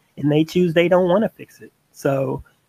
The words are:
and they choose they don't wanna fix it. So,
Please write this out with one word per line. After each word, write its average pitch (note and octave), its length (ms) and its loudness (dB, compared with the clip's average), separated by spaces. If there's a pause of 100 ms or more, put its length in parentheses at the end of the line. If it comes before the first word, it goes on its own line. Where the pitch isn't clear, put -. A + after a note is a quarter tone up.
(180)
and C#3+ 120 0
they D3+ 140 2
choose F3 300 -2
they F3 140 2
don't F3+ 200 2
wanna G3+ 220 0
fix - 320 -20
it. - 100 -20 (200)
So, C3+ 500 -4 (260)